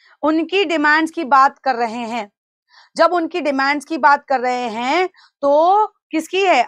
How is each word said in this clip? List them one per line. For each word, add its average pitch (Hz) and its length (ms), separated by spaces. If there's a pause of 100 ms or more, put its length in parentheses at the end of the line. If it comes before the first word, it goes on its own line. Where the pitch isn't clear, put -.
(240)
उनकी 320 420
डिमांड्स 311 460
की 330 140
बात 269 340
कर 262 160
रहे 233 320
हैं, 220 220 (680)
जब 339 180
उनकी 339 280
डिमांड्स 277 440
की 330 120
बात 285 300
कर 269 140
रहे 247 280
हैं 262 380 (360)
तो 330 420 (260)
किसकी 320 300
है? 339 260